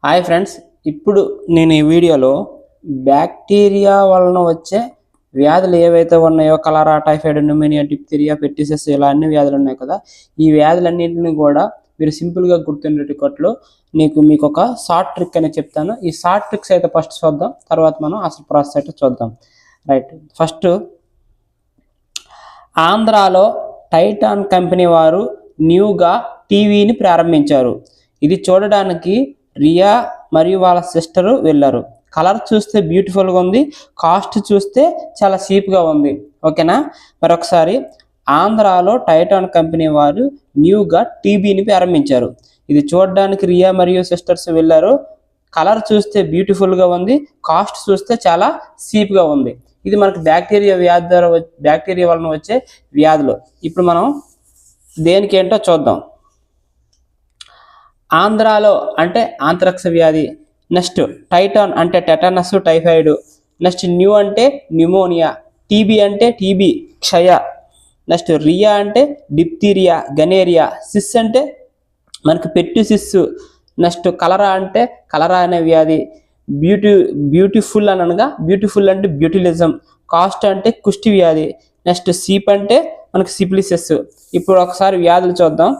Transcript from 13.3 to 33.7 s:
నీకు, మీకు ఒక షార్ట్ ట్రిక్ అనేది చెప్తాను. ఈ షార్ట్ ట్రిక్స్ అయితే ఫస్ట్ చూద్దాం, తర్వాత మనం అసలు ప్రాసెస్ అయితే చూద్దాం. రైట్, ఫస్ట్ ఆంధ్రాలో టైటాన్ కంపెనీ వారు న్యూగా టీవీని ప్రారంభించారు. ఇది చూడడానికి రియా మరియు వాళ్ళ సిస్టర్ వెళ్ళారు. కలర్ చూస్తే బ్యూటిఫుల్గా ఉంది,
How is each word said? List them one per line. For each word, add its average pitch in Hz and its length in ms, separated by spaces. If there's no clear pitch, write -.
నీకు, 151 260
మీకు 151 220
ఒక 170 140
షార్ట్ 180 300
ట్రిక్ 175 240
అనేది 160 200
చెప్తాను. 156 360
ఈ 160 140
షార్ట్ 196 280
ట్రిక్స్ 208 260
అయితే 170 200
ఫస్ట్ - 240
చూద్దాం, 160 320
తర్వాత 160 240
మనం 175 120
అసలు - 220
ప్రాసెస్ 147 280
అయితే 143 220
చూద్దాం. 123 300
రైట్, 135 260
ఫస్ట్ 160 280
ఆంధ్రాలో 202 580
టైటాన్ 202 500
కంపెనీ 180 400
వారు 165 260
న్యూగా 180 460
టీవీని 208 540
ప్రారంభించారు. 151 720
ఇది 175 260
చూడడానికి 190 680
రియా 170 280
మరియు 165 300
వాళ్ళ 180 160
సిస్టర్ 175 360
వెళ్ళారు. 143 340
కలర్ 180 220
చూస్తే 214 280
బ్యూటిఫుల్గా 185 520
ఉంది, 196 200